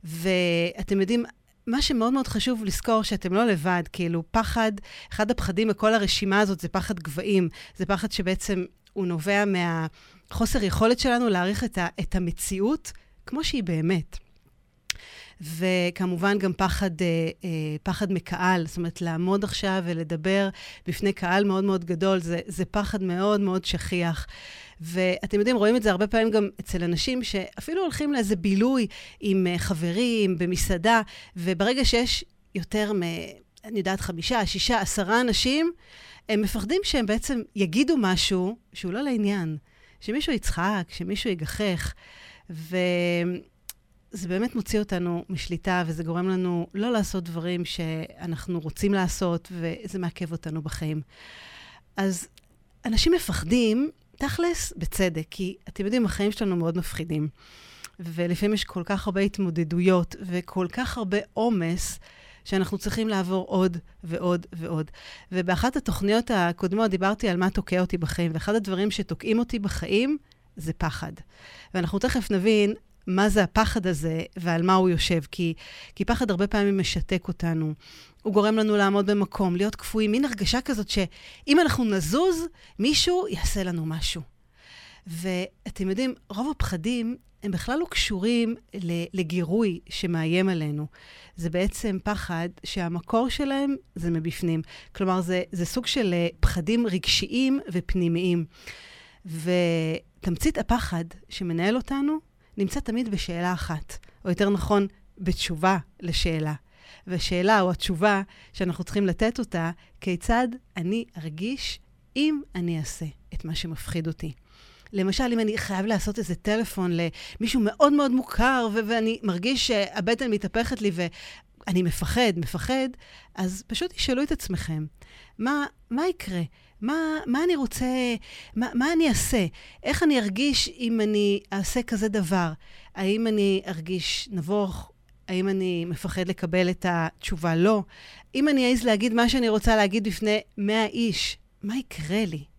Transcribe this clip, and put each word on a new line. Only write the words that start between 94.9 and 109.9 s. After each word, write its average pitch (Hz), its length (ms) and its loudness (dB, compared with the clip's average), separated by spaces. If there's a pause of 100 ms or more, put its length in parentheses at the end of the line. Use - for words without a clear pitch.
כלומר, 185 260 2
זה, 180 300 0
זה 175 140 -2
סוג 240 200 -4
של, 208 280 0
אה, 170 140 2 (120)
פחדים 220 480 2
רגשיים 262 720 0 (120)
ופנימיים. 175 760 2 (800)
ותמצית 170 1300 0
הפחד 208 480 0 (240)
שמנהל 175 460 0
אותנו 277 540 -2 (320)
נמצא 196 180 0
תמיד 233 320 -2
בשאלה 180 420 -2
אחת, - 440 -6 (280)
או 190 40 -2
יותר 196 200 2
נכון, 202 380 2 (300)
בתשובה 185 600 0 (240)
לשאלה. 160 520 0 (540)
והשאלה 185 540 2
או 180 100 4
התשובה 196 500 2 (320)
שאנחנו 180 300 -2
צריכים 202 240 0
לתת 214 320 0
אותה, 170 320 -2 (300)